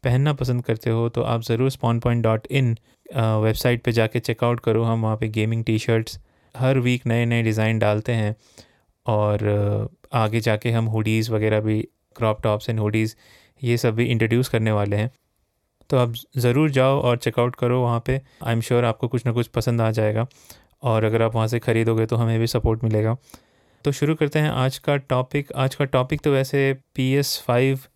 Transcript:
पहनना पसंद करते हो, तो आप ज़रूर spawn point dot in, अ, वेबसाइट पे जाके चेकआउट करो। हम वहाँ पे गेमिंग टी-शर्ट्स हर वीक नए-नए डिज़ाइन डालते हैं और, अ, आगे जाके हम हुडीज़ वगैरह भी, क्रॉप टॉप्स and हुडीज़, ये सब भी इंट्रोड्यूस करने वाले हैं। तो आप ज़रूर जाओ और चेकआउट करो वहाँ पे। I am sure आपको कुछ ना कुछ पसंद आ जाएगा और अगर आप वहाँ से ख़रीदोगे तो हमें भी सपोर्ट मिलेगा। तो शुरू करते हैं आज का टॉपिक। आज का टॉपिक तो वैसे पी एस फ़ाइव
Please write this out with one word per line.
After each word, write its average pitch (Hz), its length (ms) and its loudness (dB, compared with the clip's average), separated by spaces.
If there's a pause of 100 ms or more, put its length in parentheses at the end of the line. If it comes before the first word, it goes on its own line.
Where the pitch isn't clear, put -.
पहनना 135 300 2
पसंद 123 320 -2
करते 117 260 -4
हो, 117 180 0
तो 120 140 -4
आप 117 200 -2
ज़रूर 123 280 0
spawn 117 300 -2
point 120 260 0
dot 110 260 -2
in, 127 240 2 (380)
अ, 110 220 2
वेबसाइट 110 460 0
पे 123 100 0
जाके 113 280 0
चेकआउट 120 400 -2
करो। 113 220 0
हम 113 200 0
वहाँ 110 140 0
पे 110 120 -4
गेमिंग 110 360 -2
टी-शर्ट्स 113 560 0 (360)
हर 131 220 2
वीक 123 280 0
नए-नए 117 360 2
डिज़ाइन 110 360 0
डालते 107 340 0
हैं 107 240 -2 (680)
और, 104 400 0 (680)
अ, - 40 -2
आगे 113 240 0
जाके 110 300 0
हम 113 140 0
हुडीज़ 110 480 0
वगैरह 110 280 2
भी, 110 280 -2 (280)
क्रॉप 110 260 -2
टॉप्स 107 240 0
and 113 120 -2
हुडीज़, 107 360 0 (480)
ये 120 140 0
सब 113 180 0
भी 117 100 0
इंट्रोड्यूस 117 440 0
करने 110 240 0
वाले 101 240 0
हैं। 110 140 -2 (800)
तो 143 60 2
आप 120 180 2 (220)
ज़रूर 127 340 2
जाओ 135 300 2
और 123 160 2
चेकआउट 120 400 -2
करो 123 240 0
वहाँ 120 260 0
पे। 131 140 -2 (240)
I - 40 -4
am 117 120 0
sure 123 240 0
आपको 117 240 -2
कुछ 120 180 -4
ना 120 60 0
कुछ 117 140 0
पसंद 117 340 -2
आ 110 100 2
जाएगा 110 360 0 (560)
और 110 220 2
अगर 110 180 2
आप 113 120 0
वहाँ 110 140 0
से 117 100 -2
ख़रीदोगे 113 480 0
तो 113 100 -2
हमें 113 240 2
भी 113 60 0
सपोर्ट 113 380 0
मिलेगा। 110 320 0 (680)
तो 151 80 0
शुरू 147 220 0
करते 151 240 0
हैं 151 120 2
आज 131 280 0
का 143 180 -2
टॉपिक। 135 600 -2
आज 135 180 0
का 147 100 -2
टॉपिक 131 360 -2
तो 147 120 2
वैसे 135 440 0 (180)
पी 131 180 0
एस 139 340 -2
फ़ाइव 131 340 2 (160)